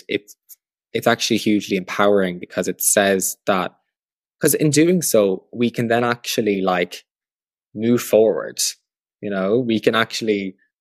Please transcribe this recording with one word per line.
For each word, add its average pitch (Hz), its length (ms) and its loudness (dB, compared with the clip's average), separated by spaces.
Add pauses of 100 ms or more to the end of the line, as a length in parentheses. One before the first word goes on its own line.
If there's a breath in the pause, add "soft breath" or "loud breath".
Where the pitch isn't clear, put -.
It's, - 260 -8 (600)
it's 113 140 -2
actually 117 300 0
hugely 104 380 0
empowering 95 640 0
because - 300 -6
it - 120 -10
says 98 540 0 (120)
that, 92 280 -2 (640)
'cause 151 140 2
in 156 160 0
doing 165 320 4
so, 98 500 0
we 120 180 -2
can 117 200 -4
then 120 160 0
actually, 104 560 -2
like, 90 420 -2 (720)
move 117 260 0
forward. 104 580 2 (600)
You 107 80 -8
know, 98 300 0
we 113 200 0
can 117 140 2
actually 110 640 -2 (260)